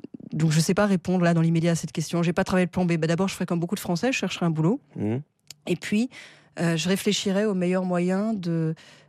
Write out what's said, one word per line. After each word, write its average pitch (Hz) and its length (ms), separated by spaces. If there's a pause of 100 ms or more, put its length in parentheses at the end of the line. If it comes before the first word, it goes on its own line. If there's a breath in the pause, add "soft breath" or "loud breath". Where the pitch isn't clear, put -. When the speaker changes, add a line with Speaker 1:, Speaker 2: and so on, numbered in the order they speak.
(320)
Speaker 1:
donc 156 200
je 160 80
sais 185 120
pas 202 140
répondre 185 380
là 170 100
dans 165 80
l'immédiat 165 300
à - 20
cette - 180
question. 170 300
J'ai 160 100
pas 190 120
travaillé 185 200
le 175 60
plan 185 160
B. 170 80
Bah, 160 120
d'abord, 170 220
je - 60
ferai 185 100
comme 175 160
beaucoup 175 140
de - 60
Français, 208 320
je 247 60
chercherai 180 280
un 165 40
boulot. 160 300 (160)
Speaker 2:
Mmh. 107 200 (500)
Speaker 1:
Et 180 100
puis, 226 320 (520 loud breath)
euh, 170 180
je 160 100
réfléchirai 196 560
au 214 100
meilleur 180 300
moyen 185 480
de, 165 420 (340 loud breath)